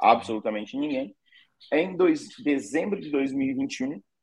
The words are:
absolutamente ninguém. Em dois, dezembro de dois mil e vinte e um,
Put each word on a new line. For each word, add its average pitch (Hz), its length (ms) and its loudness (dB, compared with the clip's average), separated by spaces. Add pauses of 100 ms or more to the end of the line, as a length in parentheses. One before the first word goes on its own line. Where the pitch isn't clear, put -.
absolutamente 110 760 2
ninguém. 143 380 -4 (580)
Em 180 240 0
dois, 165 300 4 (160)
dezembro 147 580 0
de 151 80 -10
dois 135 240 0
mil 135 160 0
e 135 60 -2
vinte 135 260 -4
e 131 40 -2
um, 147 180 -6 (200)